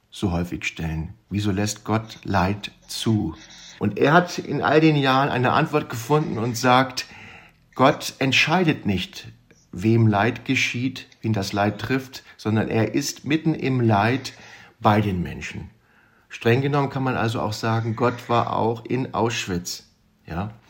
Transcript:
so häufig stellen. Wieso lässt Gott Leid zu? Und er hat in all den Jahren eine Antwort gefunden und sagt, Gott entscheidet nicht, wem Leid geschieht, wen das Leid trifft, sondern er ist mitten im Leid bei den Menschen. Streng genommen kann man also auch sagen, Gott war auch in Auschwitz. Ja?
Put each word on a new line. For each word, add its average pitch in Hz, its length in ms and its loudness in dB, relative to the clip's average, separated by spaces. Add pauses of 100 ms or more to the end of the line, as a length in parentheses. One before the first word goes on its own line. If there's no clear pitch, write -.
(100)
so - 220 -4
häufig 87 320 -4
stellen. 80 500 -6 (140)
Wieso 104 240 -2
lässt 104 320 -4
Gott 113 400 -4
Leid 98 480 0 (160)
zu? 104 480 -2 (420)
Und - 200 -2
er 139 140 6
hat 175 260 4
in 147 240 -4
all 151 180 6
den 156 160 4
Jahren 135 320 2
eine 123 240 0
Antwort 151 380 0
gefunden 120 480 0
und 117 180 -2
sagt, 127 500 2 (680)
Gott - 440 2
entscheidet 151 680 2
nicht, 98 420 -4 (440)
wem 113 340 4
Leid 110 380 2
geschieht, 127 600 -2 (140)
wen 110 120 0
das 98 200 -2
Leid 101 260 0
trifft, - 440 -6 (140)
sondern 107 320 0
er 110 260 0
ist - 300 -2
mitten 156 300 0
im 131 260 0
Leid 113 520 2 (480)
bei 107 200 4
den 95 220 0
Menschen. - 480 -10 (580)
Streng 117 320 2
genommen 139 300 0
kann 139 120 -4
man 127 140 0
also 113 240 -2
auch 101 120 -2
sagen, 113 420 -2
Gott 123 340 -2
war - 280 0
auch 113 280 -2
in 123 300 -4
Auschwitz. - 760 -4 (380)
Ja? 101 260 -6 (180)